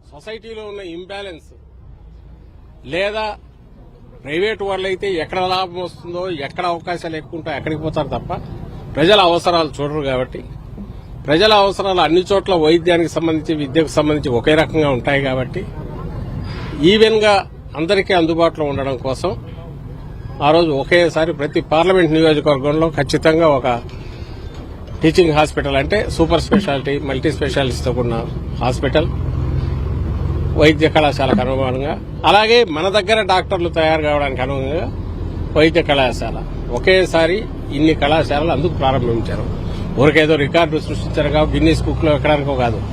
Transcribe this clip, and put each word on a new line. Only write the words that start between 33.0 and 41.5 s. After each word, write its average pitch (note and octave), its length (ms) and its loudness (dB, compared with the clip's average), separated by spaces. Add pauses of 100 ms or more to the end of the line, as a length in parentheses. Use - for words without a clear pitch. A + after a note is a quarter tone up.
డాక్టర్లు F3+ 460 0
తయారు D#3+ 300 2
కావడానికి C#3+ 360 0
అనుగుణంగా C3+ 400 -2 (720)
వైద్య D#3+ 320 4
కళాశాల, B2+ 500 0 (400)
ఒకేసారి E3+ 600 2 (400)
ఇన్ని D#3 240 4
కళాశాలలు D3+ 540 2
అందుకు - 260 -2
ప్రారంభించారు. B2 640 0 (560)
ఊరికేదో D3+ 420 6
రికార్డు D#3 440 2
సృష్టించారు D3 480 -2
కాదు, D3+ 200 4